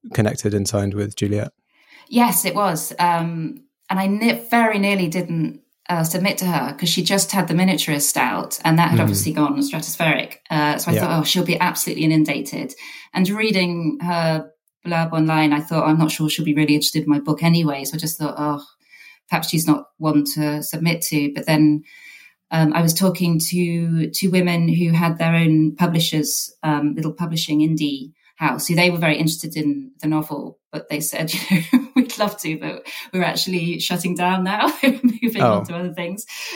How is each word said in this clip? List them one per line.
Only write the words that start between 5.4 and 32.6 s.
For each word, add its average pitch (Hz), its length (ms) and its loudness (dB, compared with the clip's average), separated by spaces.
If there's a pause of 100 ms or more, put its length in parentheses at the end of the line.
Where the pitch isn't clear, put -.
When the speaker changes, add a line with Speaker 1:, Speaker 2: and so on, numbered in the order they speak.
Speaker 2:
uh, 170 160 0
submit 180 360 0
to 190 60 -4
her 143 280 -2
'cause 175 160 -4
she 175 140 0
just 196 280 0
had 180 160 0
The 180 60 -2
Miniaturist 165 640 2
out 113 480 -2
and 160 140 4
that 135 100 4
had - 40 0
Speaker 1:
Mm-hmm. 113 80 4
Speaker 2:
obviously 104 320 0
gone 147 260 0
stratospheric. 156 760 -2 (120)
Uh, 151 300 0
so - 100 -4
I - 60 2
Speaker 1:
Yeah. - 60 2
Speaker 2:
thought, 170 180 0
"Oh, 151 40 2
she'll 180 220 0
be 170 140 0
absolutely - 460 -2
inundated." 147 680 0 (400)
And 185 160 2
reading 180 720 0
her 165 480 0 (340)
blurb 165 280 -2
online, 156 420 2
I 147 80 2
thought, 156 260 -2
"I'm 156 120 4
not 160 120 4
sure 156 160 -2
she'll 156 160 -2
be 147 120 2
really 147 180 4
interested 151 300 0
in - 60 0
my 147 100 4
book 143 240 -2
anyway." 165 420 4
So - 80 -8
I 156 60 -6
just - 180 -4
thought, 147 180 -4
"Oh, 147 300 -4 (640)
perhaps 165 200 -2
she's 160 180 0
not - 220 2 (100)
one 147 240 2 (100)
to 151 300 -2
submit 165 480 -2
to." 143 240 0
But - 100 -8
then, 151 380 4 (680)
um, 160 240 4
I 170 80 2
was 165 140 4
talking 175 420 2 (140)
to 170 580 0
two 180 220 0
women 175 360 2
who 165 220 2
had 165 300 2
their 165 160 2
own 156 400 4
publishers, 165 760 0 (120)
um, 147 320 0
little 156 180 -4
publishing 160 460 -2
indie 151 520 0 (260)
house, 135 300 -2
who 170 80 0
they 175 140 4
were 170 80 0
very 160 200 2
interested 160 380 -2
in 143 360 -4 (100)
the 151 60 -4
novel, 151 520 -4 (140)
but - 160 -12
they 151 100 -4
said, 160 340 -4
<laughs> - 160 -6
"You 175 220 2
know, - 240 2
we'd 247 240 0
love 208 220 -2
to, 156 180 -6
but - 260 -10 (280)